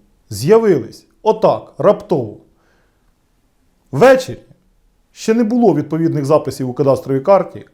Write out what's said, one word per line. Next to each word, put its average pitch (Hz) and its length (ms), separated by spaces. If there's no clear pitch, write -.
з'явились 147 760
отак, 165 540
раптово. 147 600
Ввечері 240 480
ще - 220
не 240 100
було 220 320
відповідних 147 500
записів 135 440
у 123 40
кадастровій 135 460
карті, 175 540